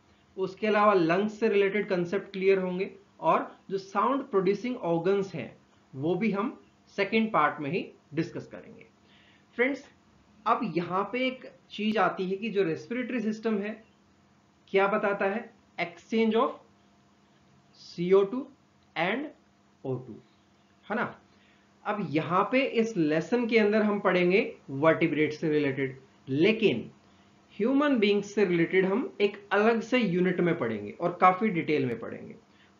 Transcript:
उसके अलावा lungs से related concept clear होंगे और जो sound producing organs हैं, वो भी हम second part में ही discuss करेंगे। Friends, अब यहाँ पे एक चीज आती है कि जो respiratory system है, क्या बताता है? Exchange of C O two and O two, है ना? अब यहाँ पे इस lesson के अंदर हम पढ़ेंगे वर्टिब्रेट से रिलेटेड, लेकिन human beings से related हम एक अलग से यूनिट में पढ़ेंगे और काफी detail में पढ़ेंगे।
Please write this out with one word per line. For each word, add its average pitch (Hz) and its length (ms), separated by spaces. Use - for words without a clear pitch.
उसके 185 300
अलावा 208 280
lungs 185 460
से 226 80
related 202 400
concept 180 440
clear 190 260
होंगे 180 320
और 202 300
जो 190 80
sound 233 440
producing 202 540
organs 180 580
हैं, 127 220
वो 147 220
भी 208 160
हम 202 220
second 220 360
part 151 280
में 139 100
ही 202 140
discuss 143 320
करेंगे। - 400
Friends, 269 280
अब 233 140
यहाँ 175 260
पे 254 140
एक 254 180
चीज 214 280
आती 180 320
है 196 60
कि 214 140
जो 196 140
respiratory 233 560
system 214 380
है, 202 140
क्या 190 160
बताता 202 360
है? 208 280
Exchange 220 580
of 247 180
C - 320
O 196 180
two 254 120
and 208 300
O 131 140
two, 107 180
है 202 100
ना? 226 180
अब 208 260
यहाँ 156 420
पे 262 120
इस 226 320
lesson 160 500
के 226 120
अंदर 214 240
हम 208 180
पढ़ेंगे 180 420
वर्टिब्रेट 151 600
से 160 180
रिलेटेड, 135 480
लेकिन 165 600
human 269 420
beings 202 360
से 214 100
related 180 420
हम 220 340
एक 208 160
अलग 214 280
से - 180
यूनिट 180 420
में 170 180
पढ़ेंगे 107 320
और 170 300
काफी 185 280
detail 156 380
में 117 120
पढ़ेंगे। - 360